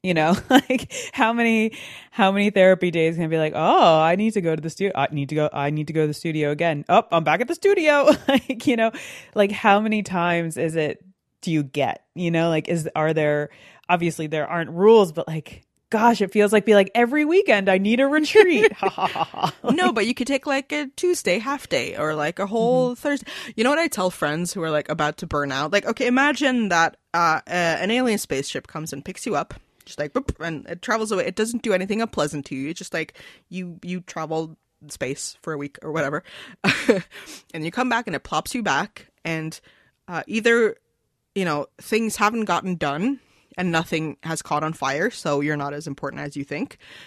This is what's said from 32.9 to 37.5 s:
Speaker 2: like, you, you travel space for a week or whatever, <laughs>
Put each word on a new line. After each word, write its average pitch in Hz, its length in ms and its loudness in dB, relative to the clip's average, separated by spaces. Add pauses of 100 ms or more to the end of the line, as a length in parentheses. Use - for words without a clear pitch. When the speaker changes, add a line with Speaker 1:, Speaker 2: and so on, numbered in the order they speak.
Speaker 2:
like, 160 240 -6 (300)
you, 175 340 -12
you 180 200 -8
travel 160 540 -6 (320)
space - 540 -8
for 165 100 -8
a 151 60 -6
week 143 240 -10
or 160 80 -10
whatever, 147 320 -4 (400)
<laughs> - 0 - (880)